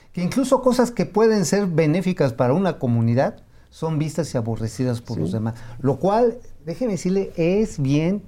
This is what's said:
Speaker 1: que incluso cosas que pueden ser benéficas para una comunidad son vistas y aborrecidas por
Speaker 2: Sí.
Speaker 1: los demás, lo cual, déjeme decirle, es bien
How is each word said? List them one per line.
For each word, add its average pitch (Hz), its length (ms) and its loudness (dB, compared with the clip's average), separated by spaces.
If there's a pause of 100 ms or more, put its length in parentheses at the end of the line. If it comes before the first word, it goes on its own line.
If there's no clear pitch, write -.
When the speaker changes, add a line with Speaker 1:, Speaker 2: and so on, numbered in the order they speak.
(140)
Speaker 1:
que 175 100 -4
incluso 254 380 2
cosas 247 300 2
que 185 140 0
pueden 214 380 2
ser 196 240 0
benéficas 160 640 2
para 123 220 2
una 180 260 0
comunidad 120 640 0 (280)
son 160 300 -4
vistas 156 340 -4
y 139 40 0
aborrecidas 117 640 -2
por 117 160 -8
Speaker 2:
Sí. 104 60 -2
Speaker 1:
los 90 100 -2
demás, 113 220 -2 (260)
lo 139 160 0
cual, 226 400 2 (280)
déjeme 196 280 -4
decirle, 190 420 -2
es 185 460 0
bien 156 460 0